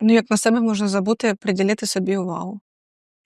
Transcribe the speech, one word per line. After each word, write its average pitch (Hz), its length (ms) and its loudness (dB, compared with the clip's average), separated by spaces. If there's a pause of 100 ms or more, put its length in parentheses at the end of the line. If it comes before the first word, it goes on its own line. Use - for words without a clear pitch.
Ну, 220 120 4
як 226 180 2
на 220 60 2
себе 226 240 2
можна 214 280 0
забути 208 460 0
приділити 202 520 -2
собі 190 300 -2
увагу? 180 440 -6 (640)